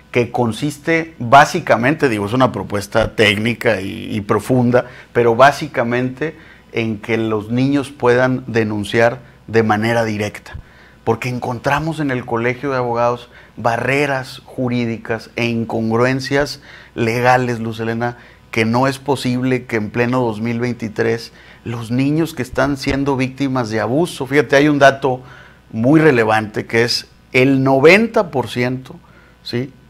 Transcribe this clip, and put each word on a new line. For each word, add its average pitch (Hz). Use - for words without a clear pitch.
que 120
consiste 147
básicamente, 139
digo, 104
es 101
una 127
propuesta 101
técnica 107
y, 98
y 107
profunda, 120
pero 117
básicamente 127
en 113
que 113
los 110
niños 131
puedan 123
denunciar 113
de 110
manera 113
directa, 104
porque 113
encontramos 139
en 143
el 123
Colegio 123
de 131
Abogados 120
barreras 127
jurídicas 117
e 117
incongruencias 117
legales, 123
Luz 113
Helena, 117
que 113
no 120
es 131
posible 127
que 120
en 107
pleno 120
dos 110
mil 117
veintitrés 117
los 117
niños 147
que 127
están 135
siendo 139
víctimas 131
de 110
abuso, 135
fíjate, 135
hay 143
un 147
dato 135
muy 127
relevante 113
que 117
es -
el 135
noventa 170
por 123
ciento, 127
¿sí?, 123